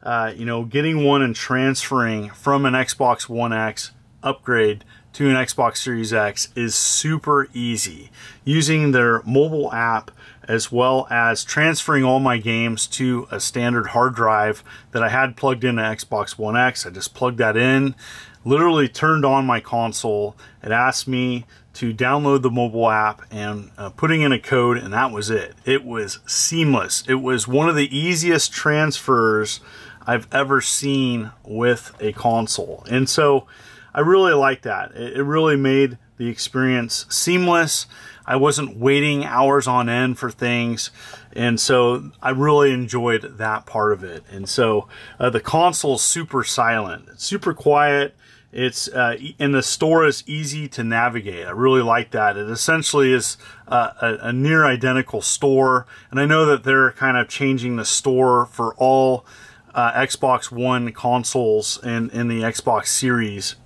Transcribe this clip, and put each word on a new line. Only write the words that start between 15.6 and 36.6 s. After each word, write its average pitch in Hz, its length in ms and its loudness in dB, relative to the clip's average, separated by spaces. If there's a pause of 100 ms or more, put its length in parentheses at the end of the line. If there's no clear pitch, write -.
into 120 200 0
Xbox 110 520 -6
One 107 220 -4
X. 123 300 0
I - 20 -12
just 92 240 -12
plugged 123 240 -2
that 110 180 2
in, 131 380 2 (500)
literally 151 440 2
turned 156 360 0
on 135 220 2
my 120 140 0
console. 110 760 -4 (280)
It 107 80 -4
asked 127 360 0
me 127 380 -4 (280)
to 117 200 -6
download 135 480 2
the 127 80 2
mobile 113 400 0
app 107 400 0
and, 104 480 -10
uh, 101 140 -12
putting 160 300 0
in 147 100 2
a 120 80 0
code, 120 380 0
and 101 160 -10
that 123 180 -2
was 104 180 -8
it. 98 240 -4 (100)
It 131 220 0
was 110 400 -8
seamless. 139 800 0
It 131 140 0
was 127 260 -2
one 147 220 2
of 165 60 0
the 143 200 0
easiest 160 560 0
transfers 123 1080 0 (480)
I've 117 240 -2
ever 135 300 0
seen 127 680 -2 (160)
with 117 540 -2
a 107 140 -2
console. 113 760 -2
And 127 180 0
so 143 380 2 (480)
I - 60 -4
really 180 340 4
like 135 300 2
that. 98 320 -6
It, 120 220 -10
it 139 60 -2
really 151 320 2
made 135 440 2 (180)
the 120 100 -6
experience 127 800 -2